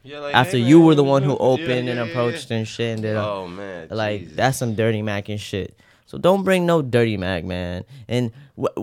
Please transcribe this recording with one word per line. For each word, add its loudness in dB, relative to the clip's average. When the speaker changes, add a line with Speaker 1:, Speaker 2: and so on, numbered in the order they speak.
Speaker 1:
Yeah, -16
like, -2
Speaker 2:
After 4
Speaker 1:
"Hey, 2
Speaker 2:
you 8
Speaker 1:
man, 10
Speaker 2:
were 8
the 4
Speaker 1:
what 2
Speaker 2:
one 4
who 2
Speaker 1:
you -2
doing?" 2
Yeah, -8
Speaker 2:
opened -2
and -4
Speaker 1:
yeah, -2
yeah. -8
Speaker 2:
approached -4
and -2
shit, -6
and -8
did -4
Speaker 1:
Oh, -4
man, -14
Speaker 2:
like, -4
Speaker 1:
Jesus. -16
Speaker 2:
that's 0
some -4
Dirty 0
Mac -6
and -6
shit. -8
So -14
don't 2
bring 2
no 2
Dirty 0
Mac, -4
man. -8
And -2
w-, -4